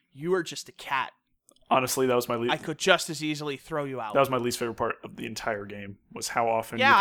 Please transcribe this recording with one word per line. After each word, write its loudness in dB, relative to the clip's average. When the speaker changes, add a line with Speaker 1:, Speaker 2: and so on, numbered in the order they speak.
Speaker 1:
You -2
are 2
just -8
a -20
cat. -4
Speaker 2:
Honestly, 2
that 4
was 2
my 0
le- 0
Speaker 1:
I 0
could -8
just 4
as -6
easily -4
throw -4
you -6
out. -6
Speaker 2:
That 6
was 6
my 2
least 0
favorite -2
part 0
of -14
the -10
entire -6
game, -12
was -8
how 2
often 0
Speaker 1:
Yeah, 4
Speaker 2:
you 8